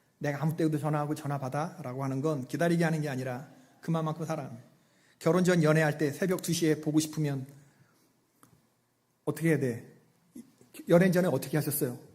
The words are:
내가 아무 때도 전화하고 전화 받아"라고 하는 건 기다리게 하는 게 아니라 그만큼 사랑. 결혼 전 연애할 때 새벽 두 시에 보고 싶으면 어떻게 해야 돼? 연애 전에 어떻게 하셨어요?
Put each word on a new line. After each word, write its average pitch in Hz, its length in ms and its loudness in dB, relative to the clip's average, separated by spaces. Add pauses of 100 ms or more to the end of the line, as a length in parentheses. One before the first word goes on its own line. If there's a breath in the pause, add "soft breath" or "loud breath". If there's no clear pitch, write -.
(180 soft breath)
내가 143 240 -4
아무 156 140 0
때도 156 240 0
전화하고 151 360 -2
전화 143 240 -6
받아"라고 139 640 -6
하는 135 180 -4
건 143 260 -2
기다리게 170 360 2
하는 160 180 0
게 151 80 -4
아니라 127 380 -6 (340 loud breath)
그만큼 165 440 -4
사랑. 135 340 -8 (600 soft breath)
결혼 170 240 4
전 175 200 6
연애할 151 340 4
때 151 140 0
새벽 185 300 -2
두 - 100 -4
시에 156 300 2
보고 156 180 0
싶으면 147 480 -2 (1800 soft breath)
어떻게 151 240 -2
해야 147 100 4
돼? 123 340 -4 (960)
연애 175 220 8
전에 180 160 2
어떻게 135 300 0
하셨어요? 139 400 -2 (180)